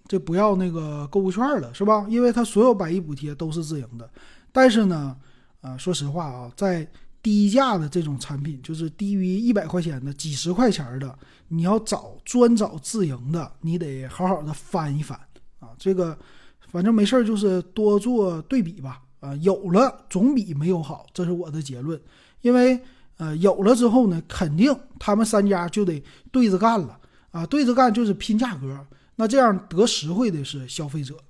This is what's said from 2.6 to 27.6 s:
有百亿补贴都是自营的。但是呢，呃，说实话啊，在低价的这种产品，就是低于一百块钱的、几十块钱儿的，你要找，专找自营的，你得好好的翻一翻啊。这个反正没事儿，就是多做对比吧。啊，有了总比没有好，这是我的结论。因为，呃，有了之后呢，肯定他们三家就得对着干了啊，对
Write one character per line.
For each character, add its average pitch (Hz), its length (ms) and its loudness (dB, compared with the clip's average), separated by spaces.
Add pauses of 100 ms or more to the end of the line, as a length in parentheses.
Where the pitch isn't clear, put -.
有 254 100 6
百 185 160 -4
亿 185 100 -2
补 147 140 -8
贴 143 200 -10
都 160 160 -8
是 165 120 -6
自 156 160 -8
营 123 80 -10 (100)
的。 117 140 -18 (420)
但 262 180 8
是 214 160 4
呢， 143 300 -2 (440)
呃， 131 180 -14
说 180 160 -4
实 139 120 -4
话 156 200 -6
啊， 123 280 -12
在 180 320 -2 (360)
低 208 260 4
价 233 300 4
的 151 100 -4
这 170 140 -2
种 147 160 -6
产 139 240 -10
品， 143 200 -8
就 160 120 -10
是 160 160 -8
低 202 240 -6
于 185 240 -2
一 240 140 2
百 180 140 0
块 175 140 -2
钱 151 240 -6
的、 139 80 -8
几 151 200 -8
十 160 200 -4
块 233 180 2
钱 151 140 -4
儿 123 140 -10
的， 135 180 -10 (320)
你 165 140 -2
要 196 160 2
找， - 460 -6
专 240 300 4
找 202 280 0
自 208 240 -4
营 131 260 -6
的， 165 180 -6 (100)
你 165 180 -4
得 135 300 -8
好 175 180 -4
好 180 160 -2
的 151 100 -8
翻 151 420 -4
一 151 80 -2
翻 139 160 -12 (420)
啊。 117 180 -20
这 190 160 0
个 165 240 -2 (420)
反 175 240 -4
正 226 100 4
没 208 120 6
事 247 100 2
儿， 247 80 4
就 214 120 0
是 190 260 0
多 208 360 0
做 202 440 0
对 262 200 0
比 165 200 -8
吧。 131 200 -14 (180)
啊， 139 180 -10
有 180 320 0
了 240 380 4
总 226 240 2
比 202 220 -2
没 147 140 -2
有 180 120 2
好， 156 320 -10
这 180 120 -4
是 170 80 -2
我 170 180 2
的 156 100 -4
结 131 220 -10
论。 156 180 -6 (420)
因 240 120 4
为， 254 260 4 (360)
呃， 156 220 -6
有 190 260 2
了 226 100 6
之 240 140 4
后 240 180 4
呢， 170 220 0
肯 156 280 -4
定 247 160 4 (240)
他 208 200 0
们 220 100 2
三 208 180 2
家 180 240 0
就 208 160 -2
得 160 160 -2 (300)
对 247 180 4
着 185 80 2
干 220 240 2
了 139 160 -10 (360)
啊， 165 120 -6
对 285 200 0